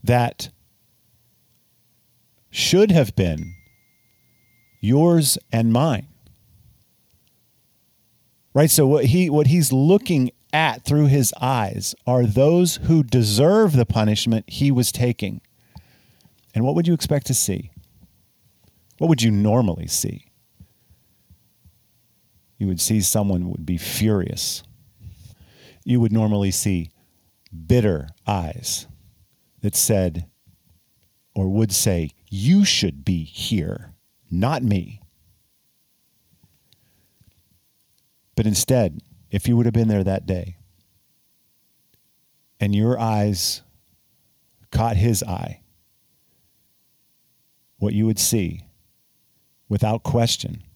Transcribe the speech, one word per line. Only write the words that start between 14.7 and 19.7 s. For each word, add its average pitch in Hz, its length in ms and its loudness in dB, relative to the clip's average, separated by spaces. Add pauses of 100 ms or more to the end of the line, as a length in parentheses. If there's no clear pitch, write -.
taking. 110 500 -4 (1120)
And 113 100 0
what 139 120 0
would 170 100 2
you 175 80 2
expect 147 340 -2
to 131 60 -4
see? - 380 -4 (1300)
What 156 80 -2
would 139 160 2
you 113 80 4
normally 101 560 0